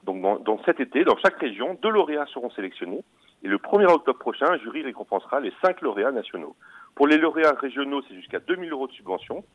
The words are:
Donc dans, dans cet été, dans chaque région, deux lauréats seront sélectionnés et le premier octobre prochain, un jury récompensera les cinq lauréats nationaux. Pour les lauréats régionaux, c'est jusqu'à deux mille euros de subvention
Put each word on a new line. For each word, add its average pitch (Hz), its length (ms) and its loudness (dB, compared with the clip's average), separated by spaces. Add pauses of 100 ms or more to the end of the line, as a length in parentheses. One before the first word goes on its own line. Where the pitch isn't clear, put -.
Donc 95 160 -6
dans, 98 200 0
dans 107 240 -2
cet 165 160 2
été, 135 240 0
dans - 140 4
chaque 190 200 4
région, 135 420 -6
deux 220 120 0
lauréats 151 420 2
seront 120 160 -8
sélectionnés 98 540 -8 (400)
et 95 40 -8
le 98 120 0
premier 202 260 4
octobre 156 320 4
prochain, 135 320 -2
un 175 80 0
jury 120 240 -8
récompensera 117 580 -4
les 107 140 -6 (100)
cinq 185 180 2
lauréats 113 300 -2
nationaux. 98 440 -8 (400)
Pour 143 100 6
les 151 140 6
lauréats 156 340 4
régionaux, 139 560 -4
c'est 98 60 -16
jusqu'à 90 240 -10
deux 175 160 -2
mille 175 160 -10
euros 135 160 -6
de - 60 -16
subvention 95 500 -10 (120)